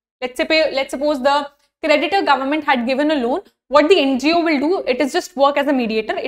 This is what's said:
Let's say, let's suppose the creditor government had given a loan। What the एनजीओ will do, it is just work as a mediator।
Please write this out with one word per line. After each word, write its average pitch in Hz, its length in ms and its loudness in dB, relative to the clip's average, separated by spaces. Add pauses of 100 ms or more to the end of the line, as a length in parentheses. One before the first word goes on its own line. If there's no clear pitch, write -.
(220)
Let's 254 180 -6
say, 320 220 2 (120)
let's 269 220 -4
suppose 294 260 -2
the 277 120 2 (500)
creditor 311 380 0
government 285 420 0
had 262 220 0
given 269 240 0
a 320 120 0
loan। 262 180 -2 (340)
What 294 160 4
the 381 80 6
एनजीओ 277 460 2
will 320 160 2
do, 302 100 0 (220)
it 247 120 -2
is 262 80 -2
just - 240 -6
work 277 240 2
as 277 80 -2
a 302 40 0
mediator। 220 420 -2 (140)